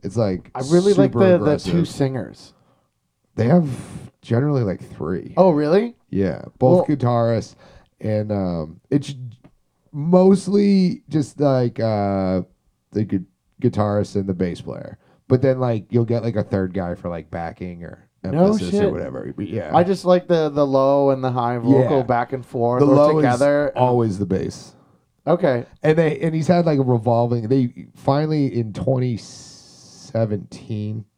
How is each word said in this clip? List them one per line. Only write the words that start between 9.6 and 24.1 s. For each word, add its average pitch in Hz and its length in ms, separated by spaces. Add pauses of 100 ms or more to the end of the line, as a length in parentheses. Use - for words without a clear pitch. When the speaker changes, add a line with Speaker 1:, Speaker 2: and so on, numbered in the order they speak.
Speaker 1:
mostly 190 1160
just, 147 320
like, 127 400
uh, 98 640 (500)
the 104 120
gu-, 95 220 (360)
guitarist 104 540
and 98 120
the 95 60
bass 87 260
player. - 380 (300)
But 127 140
then, 131 180
like, 117 300
you'll 120 140
get, 117 180
like, 113 140
a 104 60
third 95 320
guy 87 200
for, - 140
like, 82 220
backing 85 540
or - 240 (140)
Speaker 2:
No 151 240
Speaker 1:
emphasis 196 240
Speaker 2:
shit. 202 140
Speaker 1:
or 190 60
whatever. 131 460
But 98 120
yeah. 87 260
Speaker 2:
I 170 100
just 185 200
like 180 240
the, 160 220
the 143 160
low 139 440
and 131 140
the 123 60
high 123 280
vocal 127 400
Speaker 1:
Yeah. 131 40
Speaker 2:
back 123 300
and 127 120
forth 120 360
Speaker 1:
The 143 60
Speaker 2:
or 143 80
Speaker 1:
low 147 220
Speaker 2:
together. 143 520
Speaker 1:
is - 80
always 120 420